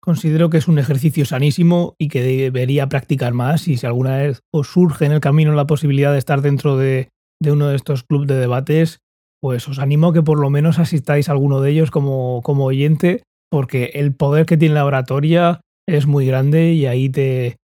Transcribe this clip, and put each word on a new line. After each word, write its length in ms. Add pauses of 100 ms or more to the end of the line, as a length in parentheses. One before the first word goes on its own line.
Considero 480
que 80
es 80
un 120
ejercicio 460
sanísimo 720
y 100
que 140
debería 680
practicar 460
más, 340
y 80
si 100
alguna 300
vez 240 (120)
os 160
surge 360
en 80
el 80
camino 320
la 140
posibilidad 460
de 60
estar 220
dentro 360
de, 340 (300)
de 120
uno 160
de 80
estos 260
clubs 240
de 100
debates, 600 (420)
pues 280
os 100
animo 300
a 60
que 80
por 180
lo 100
menos 280
asistáis 500
a 40
alguno 280
de 100
ellos 200
como, 520
como 220
oyente, 580 (280)
porque 440
el 200
poder 320
que 100
tiene 180
la 120
oratoria 720 (260)
es 200
muy 200
grande 460
y 140
ahí 220
te 480 (100)